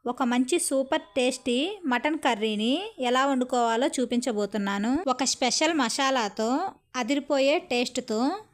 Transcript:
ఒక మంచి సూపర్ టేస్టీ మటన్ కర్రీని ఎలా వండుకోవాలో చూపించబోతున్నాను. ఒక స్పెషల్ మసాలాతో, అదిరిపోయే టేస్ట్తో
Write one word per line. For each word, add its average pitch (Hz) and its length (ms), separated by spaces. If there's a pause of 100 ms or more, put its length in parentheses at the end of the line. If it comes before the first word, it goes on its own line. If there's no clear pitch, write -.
(100)
ఒక 247 200
మంచి 254 260 (100)
సూపర్ 269 360 (140)
టేస్టీ 254 380 (360)
మటన్ 294 340
కర్రీని 220 460 (380)
ఎలా 254 200
వండుకోవాలో 247 680
చూపించబోతున్నాను. 208 960 (220)
ఒక 277 100 (100)
స్పెషల్ 311 480
మసాలాతో, 233 680 (540)
అదిరిపోయే 277 540 (160)
టేస్ట్తో 247 480 (340)